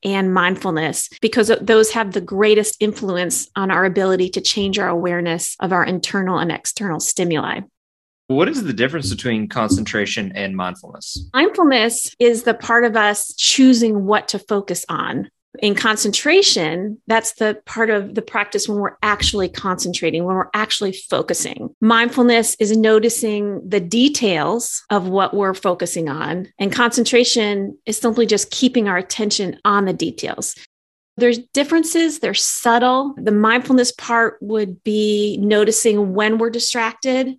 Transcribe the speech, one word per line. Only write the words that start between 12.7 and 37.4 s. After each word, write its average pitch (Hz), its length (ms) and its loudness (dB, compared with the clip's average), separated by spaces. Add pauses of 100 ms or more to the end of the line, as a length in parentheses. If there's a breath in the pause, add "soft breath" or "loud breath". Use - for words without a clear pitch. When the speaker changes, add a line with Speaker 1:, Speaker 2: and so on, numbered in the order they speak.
Speaker 1:
of 226 140 2
us 208 400 0
choosing 226 680 4
what 202 220 2
to 202 140 -6
focus 196 480 -4
on. - 420 -6 (300)
In 202 140 2
concentration, 214 1300 0
that's 220 260 0
the 214 320 -2
part 226 240 -2
of 202 260 -2
the 214 80 -4
practice - 460 -4
when 208 100 -2
we're 202 240 -4
actually 202 460 0
concentrating, 180 760 -4
when 185 120 -2
we're 185 160 -4
actually 214 400 -2
focusing. - 880 -4
Mindfulness 233 800 4
is 214 160 2
noticing 220 920 2
the 190 140 -2
details 214 1080 0
of 185 180 0
what 190 260 0
we're 196 200 0
focusing 175 560 -4
on. 160 480 -6
And 196 120 -2
concentration 233 1160 0
is 214 100 -4
simply 233 300 0
just 202 240 0
keeping 247 380 2
our 180 100 0
attention 196 640 -4
on 202 220 4
the 185 80 0
details. - 600 -6 (640 loud breath)
There's 233 220 4
differences, 320 840 0
they're - 120 -2
subtle. 254 840 2
The 202 160 -2
mindfulness 240 580 4
part 226 500 0
would 202 440 -4
be 214 540 0
noticing 208 760 2
when 214 240 2
we're 226 100 0
distracted, 247 920 -2